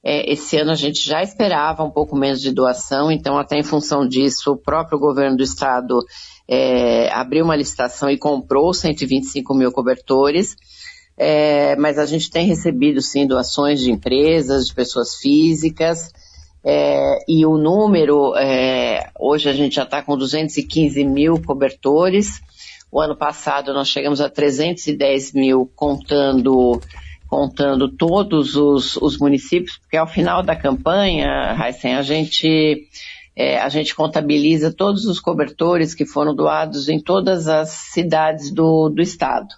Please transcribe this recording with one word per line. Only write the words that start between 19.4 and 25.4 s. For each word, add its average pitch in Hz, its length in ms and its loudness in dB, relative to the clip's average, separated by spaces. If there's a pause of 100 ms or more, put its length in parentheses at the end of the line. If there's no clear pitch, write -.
a 143 60 0
gente 139 220 0
já 135 100 -2
tá 147 160 -6
com 147 120 -2
duzentos 147 440 -4
e 143 40 -4
quinze 143 420 0
mil 147 380 2
cobertores. 156 1000 0 (520)
O 143 80 0
ano 151 160 -2
passado 143 560 -4
nós 139 160 -2
chegamos 143 320 -2
a 143 80 0
trezentos 147 580 -2
e 151 80 -2
dez 139 380 0
mil 131 420 2